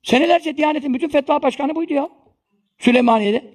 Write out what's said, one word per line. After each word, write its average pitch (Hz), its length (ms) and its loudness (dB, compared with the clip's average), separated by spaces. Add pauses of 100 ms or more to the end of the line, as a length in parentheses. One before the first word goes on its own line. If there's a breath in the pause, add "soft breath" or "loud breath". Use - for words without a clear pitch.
Senelerce 330 540 0
Diyanet'in 302 380 -2
bütün 302 140 -4
fetva 294 340 0
başkanı 285 320 -2
buydu 330 200 -6
ya. 285 140 -2 (720)
Süleymaniye'de. 233 640 2 (100)